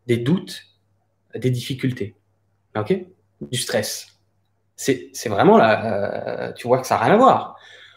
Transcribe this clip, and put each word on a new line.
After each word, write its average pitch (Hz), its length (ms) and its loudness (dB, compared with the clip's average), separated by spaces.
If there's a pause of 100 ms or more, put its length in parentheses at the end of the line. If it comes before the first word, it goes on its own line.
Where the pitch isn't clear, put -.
des 120 120 2
doutes, 135 460 -2 (720)
des 113 140 -2
difficultés, 123 640 -4 (600)
ok ? 185 280 -2 (380)
Du - 160 -8
stress. - 600 -6 (560)
C'est, - 380 -4
c'est - 160 -8
vraiment 131 280 6
là, 110 920 0
euh, 117 40 -12
tu - 140 -12
vois 127 120 4
que - 80 -8
ça 110 80 0
n'a 101 80 0
rien 139 120 4
à - 20 6
voir. 233 380 4 (420)